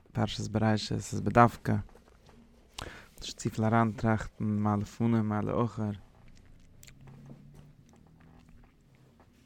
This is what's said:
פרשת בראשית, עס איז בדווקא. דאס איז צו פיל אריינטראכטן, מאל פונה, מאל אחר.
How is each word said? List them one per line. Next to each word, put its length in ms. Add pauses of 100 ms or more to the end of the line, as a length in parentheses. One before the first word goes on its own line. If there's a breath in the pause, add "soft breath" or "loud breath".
(120)
פרשת 360
בראשית, 440
עס 200
איז 80
בדווקא. 560 (1400 loud breath)
דאס 100
איז 80
צו 160
פיל 140
אריינטראכטן, 800
מאל 400
פונה, 380
מאל 420
אחר. 260 (3500)